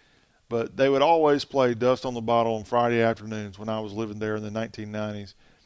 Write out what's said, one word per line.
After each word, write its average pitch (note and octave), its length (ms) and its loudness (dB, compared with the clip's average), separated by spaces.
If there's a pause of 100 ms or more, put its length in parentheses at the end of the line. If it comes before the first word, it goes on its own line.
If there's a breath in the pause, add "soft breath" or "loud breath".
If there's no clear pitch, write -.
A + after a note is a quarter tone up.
(500 soft breath)
but A#2 280 -4
they C3+ 100 4
would C3+ 140 4
always D3+ 440 4
play B2+ 280 2
Dust B2 320 0
on B2+ 80 -6
the A#2 80 -6
Bottle A2+ 320 2
on G#2+ 100 -6
Friday A#2+ 380 2
afternoons G#2+ 560 -4
when G#2 120 -8
I A2 100 -4
was G#2+ 120 -8
living G#2 280 -6
there G#2+ 160 -4
in G#2+ 80 -6
the G#2+ 80 -10
nineteen A2 400 -8
nineties. G#2 420 -8 (320 soft breath)